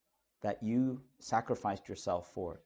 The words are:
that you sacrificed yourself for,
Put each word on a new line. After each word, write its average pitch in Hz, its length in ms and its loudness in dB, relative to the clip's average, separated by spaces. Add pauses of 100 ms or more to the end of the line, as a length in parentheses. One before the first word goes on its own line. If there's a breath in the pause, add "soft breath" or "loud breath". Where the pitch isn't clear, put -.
(420)
that 104 200 -2
you 123 400 2 (160)
sacrificed - 720 0
yourself 92 440 -2
for, 90 340 -6